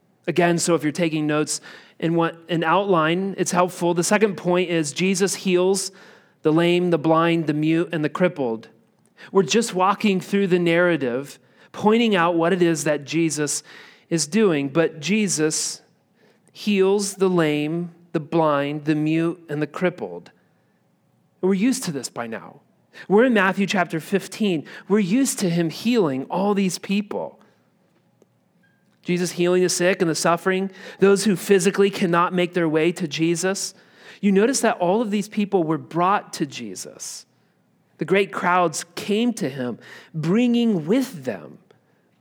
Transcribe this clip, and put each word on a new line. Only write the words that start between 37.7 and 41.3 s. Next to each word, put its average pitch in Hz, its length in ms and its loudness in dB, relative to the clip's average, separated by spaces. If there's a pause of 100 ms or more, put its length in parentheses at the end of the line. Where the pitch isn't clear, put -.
The 175 60 -4
great 190 280 2
crowds 175 520 0 (100)
came 226 400 -2
to 170 140 -4
him, 127 300 -6 (360)
bringing 214 720 2
with 190 380 -2
them 85 340 -10 (640)